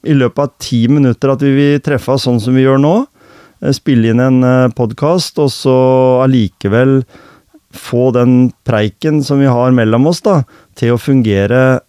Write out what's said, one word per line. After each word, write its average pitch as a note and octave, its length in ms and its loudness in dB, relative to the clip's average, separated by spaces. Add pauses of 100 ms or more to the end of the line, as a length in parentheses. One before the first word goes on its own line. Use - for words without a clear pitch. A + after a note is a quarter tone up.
i D#3 160 -2
løpet C3 240 0
av C#3+ 120 -4 (100)
ti A#2 260 -2
minutter C#3 400 0
at C3+ 160 -2
vi C#3 80 0
vil C#3+ 320 0
treffe C3 300 -2
oss C3 100 -4
sånn B2 160 0
som B2 160 -2
vi C3 80 2
gjør C3+ 180 2
nå, D#3 120 2 (680)
eh, C#3 160 -2
spille A#2 340 0
inn A#2+ 140 0
en, B2+ 180 2
eh, B2+ 320 0
podcast, C#3+ 640 -4
og C#3+ 160 0
så C3 220 0 (480)
allikevel B2+ 800 0 (680)
få B2 460 -4
den B2 340 2 (160)
preiken A#2 560 -2
som C#3 160 -2
vi C#3 80 2
har B2 300 0
mellom A#2 340 2
oss E3+ 160 -6
da, F#3 140 2 (340)
til A#2+ 220 -2
å G#2+ 60 -6
fungere B2 880 0